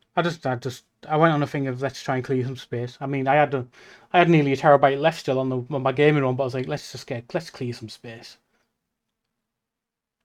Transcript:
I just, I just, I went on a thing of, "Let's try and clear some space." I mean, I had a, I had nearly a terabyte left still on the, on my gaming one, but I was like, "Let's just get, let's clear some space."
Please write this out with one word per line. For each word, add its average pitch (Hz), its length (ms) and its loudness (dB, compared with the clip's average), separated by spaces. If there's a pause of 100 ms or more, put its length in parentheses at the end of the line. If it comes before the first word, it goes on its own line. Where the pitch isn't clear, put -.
(160)
I 170 80 2
just, 170 240 -6
I 127 80 -2
just, 127 280 -10 (240)
I 156 80 -2
went 160 180 4
on 147 100 0
a 139 40 0
thing 139 200 -4
of, 127 120 -6
"Let's 131 220 -6
try 135 140 -4
and 127 100 -4
clear 131 180 -2
some 127 140 -8
space." 120 420 -10
I - 60 -8
mean, 135 220 -4
I 139 80 4
had 143 180 4
a, 127 120 -4 (460)
I 185 60 2
had 170 140 6
nearly 147 200 4
a 135 60 0
terabyte 139 420 6
left 160 200 0
still 131 200 -2
on 131 100 -2
the, 127 200 -4
on 135 140 -4
my 131 80 2
gaming 147 340 4
one, 127 100 0
but 135 80 -2
I 131 40 -2
was 120 80 -6
like, 127 120 -6
"Let's 147 240 -8
just - 140 -14
get, 120 300 -10
let's 165 160 -8
clear 123 200 -8
some 117 160 -14
space." - 500 -20 (1900)